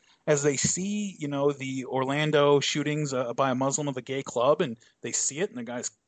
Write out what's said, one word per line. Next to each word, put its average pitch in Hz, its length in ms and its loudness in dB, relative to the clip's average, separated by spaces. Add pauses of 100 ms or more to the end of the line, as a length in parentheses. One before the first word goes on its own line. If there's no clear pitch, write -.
(260)
as 147 160 2
they 143 140 2
see, 202 600 -2
you 151 100 -6
know, 143 220 2
the 131 360 -4
Orlando 143 760 4
shootings, 147 540 -2
uh, 123 180 -2
by 135 180 2
a 127 40 0
Muslim 139 340 0
of 131 80 -4
a 127 60 -8
gay 135 200 -6
club, 135 380 2
and 123 160 -2 (240)
they 117 120 -8
see - 260 -4
it, 202 100 -2
and 123 100 -12
the 123 60 -8
guy's 120 260 -8 (180)